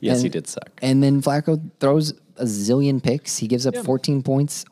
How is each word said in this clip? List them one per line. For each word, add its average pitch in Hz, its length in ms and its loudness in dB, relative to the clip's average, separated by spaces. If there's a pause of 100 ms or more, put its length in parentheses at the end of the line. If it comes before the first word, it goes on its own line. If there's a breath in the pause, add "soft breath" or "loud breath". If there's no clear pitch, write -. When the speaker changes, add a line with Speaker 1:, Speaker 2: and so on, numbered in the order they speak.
Speaker 1:
Yes, 123 200 0
he 123 60 0
Speaker 2:
And, - 60 -4
Speaker 1:
did 82 160 -6
suck. - 220 -12 (120)
Speaker 2:
and 131 200 4
then 139 200 4
Flacco 151 380 0 (200)
throws 151 340 2 (220)
a 127 80 -4
zillion 123 560 0
picks. - 380 -2
He 113 80 -6
gives 123 200 0
up 123 80 0
Speaker 1:
Yeah. - 80 -6
Speaker 2:
fourteen 135 400 -2
points 135 500 -2